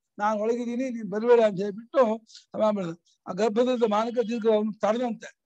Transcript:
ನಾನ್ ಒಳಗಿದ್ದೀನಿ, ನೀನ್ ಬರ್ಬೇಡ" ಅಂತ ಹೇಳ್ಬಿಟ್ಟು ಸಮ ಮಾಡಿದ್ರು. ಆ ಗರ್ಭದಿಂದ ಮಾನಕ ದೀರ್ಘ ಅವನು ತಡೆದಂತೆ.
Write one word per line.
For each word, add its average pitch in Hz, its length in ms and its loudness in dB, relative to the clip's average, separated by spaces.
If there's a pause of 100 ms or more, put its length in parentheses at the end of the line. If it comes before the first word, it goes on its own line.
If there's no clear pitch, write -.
(180)
ನಾನ್ 208 220 0
ಒಳಗಿದ್ದೀನಿ, 240 360 -2
ನೀನ್ 233 340 -6
ಬರ್ಬೇಡ" 233 300 4
ಅಂತ 208 200 2
ಹೇಳ್ಬಿಟ್ಟು 220 680 0 (260)
ಸಮ - 80 -4
ಮಾಡಿದ್ರು. 202 680 -4
ಆ - 60 -10
ಗರ್ಭದಿಂದ 233 580 0
ಮಾನಕ 220 220 0
ದೀರ್ಘ 226 340 -2
ಅವನು 214 260 2
ತಡೆದಂತೆ. 226 720 -4